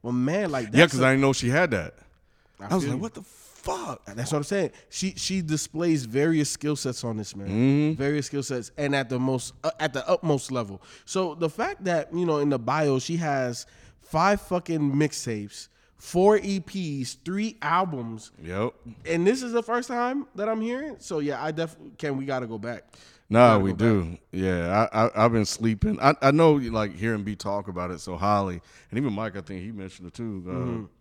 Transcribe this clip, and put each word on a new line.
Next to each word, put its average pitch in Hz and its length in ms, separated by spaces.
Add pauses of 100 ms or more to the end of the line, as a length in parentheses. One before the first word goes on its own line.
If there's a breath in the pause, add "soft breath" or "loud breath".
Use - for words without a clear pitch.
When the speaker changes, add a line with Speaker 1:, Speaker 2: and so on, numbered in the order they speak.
Speaker 1:
But 120 80
man, 151 400
like, 127 140
Speaker 2:
Yeah, 110 160
Speaker 1:
that's 151 120
Speaker 2:
'cause 127 80
Speaker 1:
a 131 60
Speaker 2:
I 131 60
didn't 135 80
know 139 120
she 123 160
had 151 220
that. 90 240 (640)
Speaker 1:
I 196 60
Speaker 2:
I 190 100
was 175 80
Speaker 1:
feel 143 80
Speaker 2:
like, 147 60
Speaker 1:
you. 165 40
Speaker 2:
"What 220 140
the - 80
fuck?" - 800
Speaker 1:
That's 113 260
what 151 60
I'm 147 60
saying. 175 260 (200 soft breath)
She, - 280
she 185 240
displays 156 640
various 147 460
skill 151 240
sets 127 280
on 113 140
this, 104 180
man. 98 120
Speaker 2:
Mm-hmm. 139 500
Speaker 1:
Various 143 300
skill 139 160
sets, 123 340
and 143 180
at 131 140
the 131 80
most, 127 460
uh, 156 160
at 151 140
the 131 140
utmost 160 440
level. 104 280 (260 loud breath)
So 185 280
the 165 160
fact 247 360
that, 170 280
you 175 120
know, 156 120
in 147 120
the 135 100
bio 135 400
she 165 180
has 135 480 (340 soft breath)
five 190 420
fucking 165 500
mixtapes, 120 760 (280)
four 196 400
E 196 220
Ps, 147 560 (100)
three 208 380
albums. 143 680 (120)
Speaker 2:
Yep. 95 320 (320)
Speaker 1:
And 170 180
this 254 160
is 233 120
the 233 100
first 240 240
time 254 480
that 202 120
I'm 220 140
hearing. 254 380
So - 180
yeah, 143 260
I 160 80
def-, 160 260 (200)
Ken, 139 180
we 135 100
gotta 131 200
go 110 140
back. 113 240 (480 soft breath)
Speaker 2:
Nah, 117 220
Speaker 1:
Gotta 101 100
Speaker 2:
we 95 100
Speaker 1:
go 85 40
Speaker 2:
do. 107 280
Speaker 1:
back. 85 140 (120)
Speaker 2:
Yeah, 92 600
I, 110 140
I, 107 200
I've 120 60
been 110 140
sleeping. 113 560
I, 139 180
I 135 120
know, 156 220
like, 113 420
hearing 107 280
B 101 120
talk 101 320
about 90 240
it 82 80
so 90 180
highly, 98 420 (300 soft breath)
and 107 80
even 131 160
Mike, 104 240
I 95 40
think 90 200
he 107 100
mentioned 92 360
it - 80
too. 107 320
Uh, - 40
Speaker 1:
Mm-hmm. 113 320 (180)